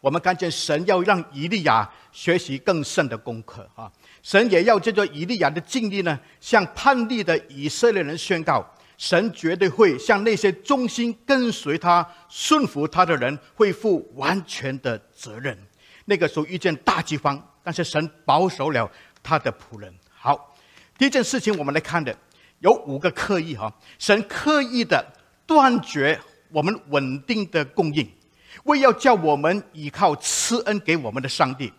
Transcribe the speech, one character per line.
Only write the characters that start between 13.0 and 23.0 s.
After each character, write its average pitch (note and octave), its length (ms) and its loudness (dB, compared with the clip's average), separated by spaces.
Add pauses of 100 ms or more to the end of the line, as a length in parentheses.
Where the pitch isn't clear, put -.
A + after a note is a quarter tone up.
的 E3 120 0
人 C3 200 -2 (200)
会 G#3 160 2
负 F#3+ 420 -2
完 D3+ 320 -2
全 C3+ 340 -8
的 A#2 160 -4 (160)
责 G#2+ 280 -18
任。 B2 180 -8 (460)
那 G#3 120 0
个 E3 120 0
时 - 100 -4
候 D3+ 80 -2
遇 F3+ 100 -8
见 E3+ 200 0
大 E3+ 260 0
饥 D#3 140 -6
荒， C#3+ 240 -2 (240)
但 E3+ 100 -8
是 F3+ 80 -4
神 D#3+ 260 -2 (160)
保 D#3+ 240 4
守 D3 220 -4
了 A#2 180 0 (360)
他 D#3 160 0
的 B2+ 120 -4
仆 - 240 -18
人。 G2+ 160 -18 (220)
好， - 400 -4 (420)
第 B3+ 80 2
一 C#4 60 4
件 C4 120 2
事 B3 180 -2
情 G#3 180 0
我 D3 60 -4
们 C#3 100 -4
来 D#3+ 60 2
看 D#3+ 240 -4
的 A#2 120 -6 (440)
有 F#3+ 120 4 (140)
五 C#3 100 -6
个 D#3+ 140 -2